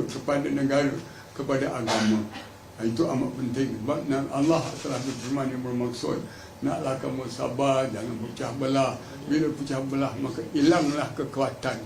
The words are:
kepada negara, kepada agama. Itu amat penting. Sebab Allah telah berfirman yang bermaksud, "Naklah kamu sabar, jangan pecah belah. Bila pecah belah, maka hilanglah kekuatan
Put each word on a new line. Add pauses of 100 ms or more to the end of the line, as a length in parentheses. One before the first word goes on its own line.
kepada
negara, (400)
kepada
agama. (640)
Itu
amat
penting.
Sebab (360)
Allah (200)
telah
berfirman
yang
bermaksud, (420)
"Naklah
kamu
sabar,
jangan
pecah
belah. (320)
Bila
pecah
belah,
maka
hilanglah
kekuatan